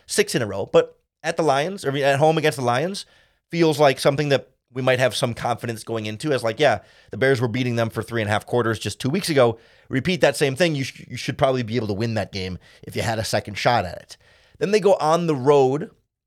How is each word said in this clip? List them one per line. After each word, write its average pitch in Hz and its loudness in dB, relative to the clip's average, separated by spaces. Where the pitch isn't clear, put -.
six - -2
in 135 0
a - -2
row. 98 -6
But 165 2
at 170 -4
the 170 -2
Lions, 151 0
or, 139 -2
I 135 -2
mean, 143 -2
at 139 2
home 156 4
against 151 0
the 131 -4
Lions, 143 -2
feels 160 2
like - 4
something 147 0
that 135 0
we 127 -8
might 127 2
have 127 2
some 120 -2
confidence 117 -6
going 113 -6
into 110 -4
as, 113 -2
like, 113 -2
yeah, 127 4
the - -12
Bears 127 2
were 127 0
beating 123 -2
them 117 0
for 113 -6
three 113 -4
and 101 -2
a 107 0
half 104 -2
quarters 117 0
just - -8
two 127 -4
weeks 170 -4
ago. 135 4
Repeat 135 -2
that 143 2
same 135 0
thing. 170 0
You 135 -4
sh-, - -12
you - -12
should - -6
probably 135 2
be 110 -4
able 110 -2
to 104 -4
win 113 -2
that 101 -4
game 92 -8
if - -16
you 110 -4
had 113 -2
a 110 -4
second 104 -4
shot 120 0
at 85 -12
it. - -20
Then 170 -2
they 214 2
go 190 4
on 165 2
the 160 0
road 139 4